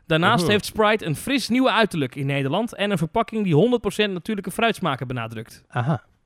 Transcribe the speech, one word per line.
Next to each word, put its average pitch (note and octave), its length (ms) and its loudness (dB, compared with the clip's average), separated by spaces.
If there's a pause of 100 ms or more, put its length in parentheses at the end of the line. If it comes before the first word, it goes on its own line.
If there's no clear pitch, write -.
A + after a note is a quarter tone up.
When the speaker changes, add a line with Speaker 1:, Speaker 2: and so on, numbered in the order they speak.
Speaker 1:
Daarnaast F3+ 380 2
Speaker 2:
Mhm. D#3+ 80 2
Speaker 1:
heeft G#3 140 2
Sprite G#3+ 400 2
een D3+ 100 -2
fris B3+ 340 -2
nieuwe B3+ 220 2
uiterlijk F3+ 440 0
in C#3 100 -6
Nederland C#3 500 -2
en G3+ 160 -2
een F#3 60 0
verpakking A3 460 -2
die F3 120 2
honderd A#3 260 4
procent G#3 320 0
natuurlijke G3 380 -6
fruitsmaken E3+ 560 -2
benadrukt. A2+ 600 -10
Speaker 2:
Aha. B2+ 360 -2 (220)